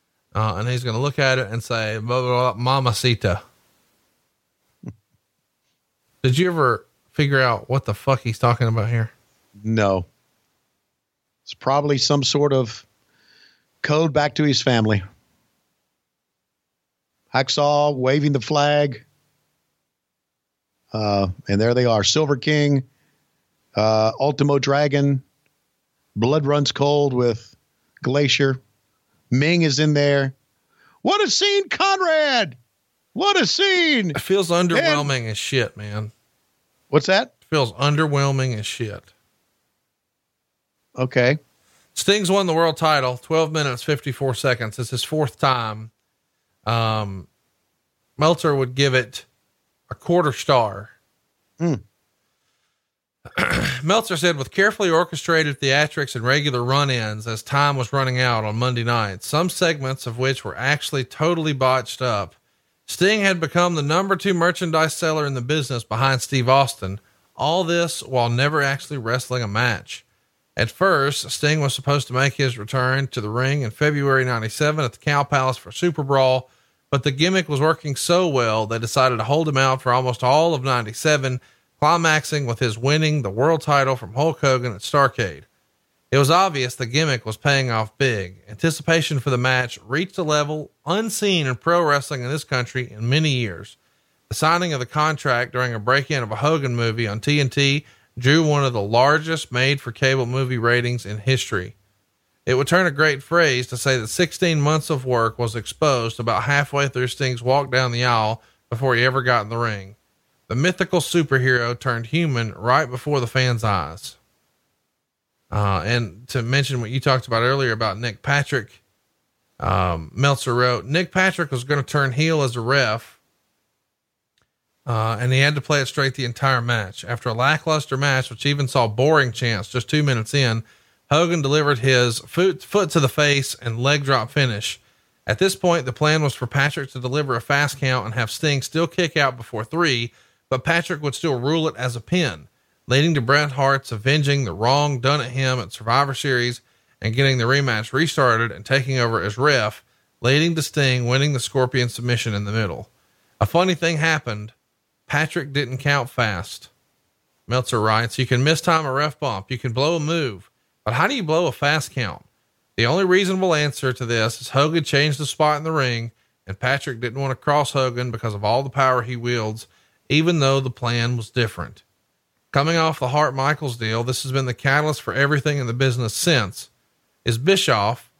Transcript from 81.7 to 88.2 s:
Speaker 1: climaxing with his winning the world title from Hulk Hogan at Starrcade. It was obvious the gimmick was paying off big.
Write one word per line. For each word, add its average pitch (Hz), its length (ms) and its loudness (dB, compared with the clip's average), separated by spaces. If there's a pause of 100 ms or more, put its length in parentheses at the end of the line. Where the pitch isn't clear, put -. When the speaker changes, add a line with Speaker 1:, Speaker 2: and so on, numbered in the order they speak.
Speaker 1:
climaxing 156 640 2
with 117 140 -4
his 110 180 -2
winning 151 440 0
the 104 80 -4
world 139 320 0
title 135 360 2
from 110 160 -14
Hulk 147 260 0
Hogan 123 340 0
at 90 60 -12
Starrcade. 113 640 0 (640)
It 131 80 2
was 139 140 4
obvious 165 440 2
the 131 100 -6
gimmick 131 400 -2
was 110 100 -6
paying 139 340 0
off 110 280 -2
big. 101 400 -2 (100)